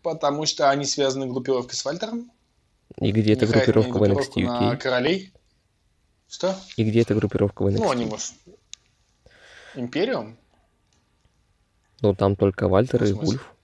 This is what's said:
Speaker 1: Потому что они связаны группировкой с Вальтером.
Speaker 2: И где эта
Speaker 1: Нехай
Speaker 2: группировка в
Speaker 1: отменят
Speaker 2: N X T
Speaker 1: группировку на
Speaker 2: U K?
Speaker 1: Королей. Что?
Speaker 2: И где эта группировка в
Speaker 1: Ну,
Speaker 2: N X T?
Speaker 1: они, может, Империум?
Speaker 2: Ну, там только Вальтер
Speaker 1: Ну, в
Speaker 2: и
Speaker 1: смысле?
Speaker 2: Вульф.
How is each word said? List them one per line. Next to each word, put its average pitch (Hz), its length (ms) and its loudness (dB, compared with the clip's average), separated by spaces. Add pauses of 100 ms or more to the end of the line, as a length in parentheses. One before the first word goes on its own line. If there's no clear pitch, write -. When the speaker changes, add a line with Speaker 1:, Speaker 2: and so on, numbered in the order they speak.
Speaker 1:
Потому 151 440 -2
что - 240 2
они 143 140 0
связаны 135 420 -2
группировкой 127 500 -2
с - 80 -6
Вальтером. 220 460 -8 (680)
Speaker 2:
И 107 100 0
где 107 220 2
эта 107 140 2
Speaker 1:
Нехай 113 200 4
Speaker 2:
группировка 107 320 2
в 104 40 4
Speaker 1:
отменят 98 160 4
Speaker 2:
N 135 40 -2
X - 60 -6
T - 120 -4
Speaker 1:
группировку - 0 -
на 120 300 0
Speaker 2:
U 127 60 -2
K? - 60 -12
Speaker 1:
Королей. 135 500 0 (960)
Что? 190 280 -4 (200)
Speaker 2:
И 113 80 0
где 110 180 2
эта 104 120 0
группировка 104 480 0
в 98 80 2
Speaker 1:
Ну, - 0 -
Speaker 2:
N 101 60 0
X - 80 0
T? 165 80 2
Speaker 1:
они, 120 120 -2
может, 107 280 -8 (1400)
Империум? 127 640 -4 (1700)
Speaker 2:
Ну, 101 120 2
там 98 220 0
только 98 320 0
Вальтер 110 320 2
Speaker 1:
Ну, 107 60 2
в 104 40 2
Speaker 2:
и - 20 0
Speaker 1:
смысле? 107 140 -4
Speaker 2:
Вульф. 127 260 -4 (120)